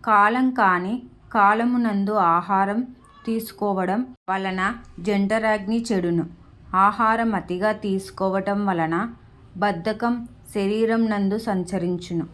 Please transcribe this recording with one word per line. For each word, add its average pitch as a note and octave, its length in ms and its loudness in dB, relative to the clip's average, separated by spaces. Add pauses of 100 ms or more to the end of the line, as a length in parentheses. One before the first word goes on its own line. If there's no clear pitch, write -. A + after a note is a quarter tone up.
కాలం A3+ 460 4
కాని G3 500 2 (320)
కాలమునందు G#3+ 800 2
ఆహారం G3 760 2 (380)
తీసుకోవడం G#3 800 -2 (240)
వలన F#3+ 440 -2 (260)
జఠరాగ్ని G#3+ 920 0
చెడును. E3+ 340 0 (500)
ఆహారం A3 600 2
అతిగా F3+ 360 -2
తీసుకోవటం G3 960 -2
వలన F3 440 0 (480)
బద్ధకం A3 680 -2 (280)
శరీరం A3 540 0
నందు G3+ 280 0
సంచరించును. F3+ 960 -4